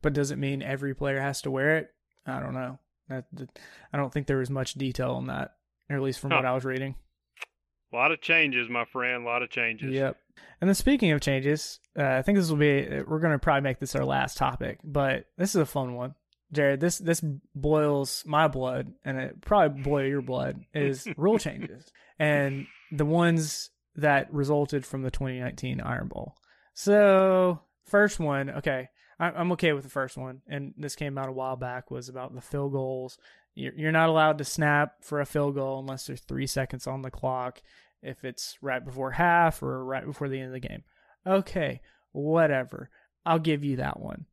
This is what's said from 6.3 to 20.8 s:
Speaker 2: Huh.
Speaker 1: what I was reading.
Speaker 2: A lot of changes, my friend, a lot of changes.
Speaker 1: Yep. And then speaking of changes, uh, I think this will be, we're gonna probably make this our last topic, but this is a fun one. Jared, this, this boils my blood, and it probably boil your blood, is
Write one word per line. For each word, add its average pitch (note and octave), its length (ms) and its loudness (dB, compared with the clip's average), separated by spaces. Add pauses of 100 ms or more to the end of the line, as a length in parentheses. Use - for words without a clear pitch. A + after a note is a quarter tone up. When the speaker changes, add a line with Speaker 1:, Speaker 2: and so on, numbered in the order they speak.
Speaker 2:
Huh. D#3+ 60 4
Speaker 1:
what B2+ 80 0
I B2+ 80 2
was B2+ 100 -2
reading. C3 320 -4 (960)
Speaker 2:
A - 40 -6
lot C#3 160 4
of D#3 80 -4
changes, C#3+ 500 2
my A#2+ 160 0
friend, B2 360 -4
a A#2+ 40 -6
lot A#2+ 160 0
of B2 80 -8
changes. A#2 420 -4
Speaker 1:
Yep. C3+ 240 -2 (440)
And F3+ 80 4
then G3 60 6
speaking B3 380 4
of D3 80 2
changes, C#3 580 0 (200)
uh, D3+ 60 0
I C3 180 2
think G3+ 160 4
this F3 100 2
will D#3+ 80 0
be, C#3+ 300 4 (200)
we're D#3 120 -2
gonna D#3 200 2
probably C#3 240 2
make C3 180 -2
this C3+ 160 -6
our C3+ 80 0
last C3+ 320 -2
topic, C3 480 -4
but C#3 420 -2 (100)
this F#3 140 -2
is F#3 100 2
a D3 60 4
fun B2+ 280 -4
one. B2 200 -8 (380)
Jared, C#3 280 2
this, C3+ 180 0
this E3 220 0 (340)
boils D3 720 2
my D#3 220 4
blood, C3 440 -4 (120)
and C3+ 140 -4
it C3+ 220 -8
probably D3+ 420 4
boil C#3 240 2
your C#3 160 0
blood, C3 420 -4 (100)
is C#3 380 -2